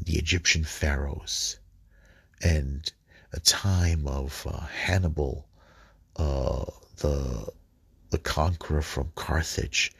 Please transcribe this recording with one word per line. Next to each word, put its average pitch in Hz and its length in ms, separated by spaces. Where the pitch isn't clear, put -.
the 80 120
Egyptian 80 460
pharaohs, 71 960
and 71 520
a - 80
time 85 680
of, 69 420
uh, - 180
Hannibal, 80 800
uh, 67 480
the, 67 480
the 78 100
conqueror 78 640
from - 320
Carthage, - 840